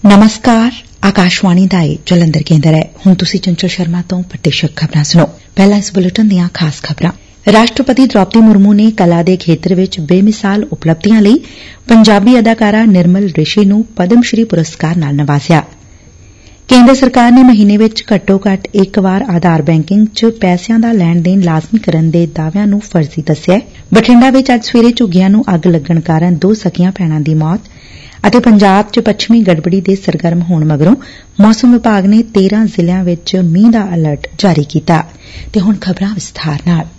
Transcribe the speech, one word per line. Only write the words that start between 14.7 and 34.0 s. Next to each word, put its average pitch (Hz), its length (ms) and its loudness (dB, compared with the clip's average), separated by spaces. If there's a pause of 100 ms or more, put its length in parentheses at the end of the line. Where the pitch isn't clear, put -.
ਨਾਲ 143 180 -4
ਨਵਾਜ਼ਿਆ। 143 480 0 (1040)
ਕੇਂਦਰ 254 280 6
ਸਰਕਾਰ 247 360 2
ਨੇ 254 120 6
ਮਹੀਨੇ 208 340 4
ਵਿੱਚ 220 260 -2 (100)
ਘੱਟੋ 196 340 0
ਘੱਟ 196 260 -4
ਇੱਕ 190 260 0
ਵਾਰ 190 300 -2
ਆਧਾਰ 170 320 0
ਬੈਂਕਿੰਗ 165 460 0
'ਚ 220 180 -4
ਪੈਸਿਆਂ 220 540 -2
ਦਾ 233 120 0
ਲੈਣ 175 300 0
ਦੇਣ 190 200 0
ਲਾਜ਼ਮੀ 165 380 -2
ਕਰਨ 160 320 -2
ਦੇ 170 140 0 (100)
ਦਾਅਵਿਆਂ 160 320 -4
ਨੂੰ 202 120 0
ਫਰਜ਼ੀ 160 420 -4
ਦੱਸਿਆ। 175 380 -2 (340)
ਬਠਿੰਡਾ 240 360 4
ਵਿੱਚ 262 240 0
ਅੱਜ 226 120 -2
ਸਵੇਰੇ 233 260 2
ਝੁੱਗੀਆਂ 190 380 0
ਨੂੰ 214 160 2 (100)
ਅੱਗ 160 120 -2
ਲੱਗਣ 165 320 0
ਕਾਰਨ 165 360 -2
ਦੋ 185 180 0
ਸਕੀਆਂ 180 380 -4
ਭੈਣਾਂ 160 280 -4
ਦੀ 151 140 -2
ਮੌਤ 156 260 -2 (680)
ਅਤੇ 240 120 2
ਪੰਜਾਬ 202 520 4
'ਚ - 80 -2
ਪੱਛਮੀ 226 420 0
ਗੜਬੜੀ 180 400 0
ਦੇ 190 140 -2
ਸਰਗਰਮ 170 460 -4
ਹੋਣ 165 240 -2
ਮਗਰੋਂ 156 300 2 (460)
ਮੌਸਮ 220 320 4
ਵਿਭਾਗ 220 320 0
ਨੇ 214 180 2
ਤੇਰਾਂ 208 420 0
ਜ਼ਿਲ੍ਹਿਆਂ 180 380 -2
ਵਿੱਚ 175 320 -4
ਮੀਂਹ 185 360 2
ਦਾ 220 240 0
ਅਲਰਟ 156 320 -4 (120)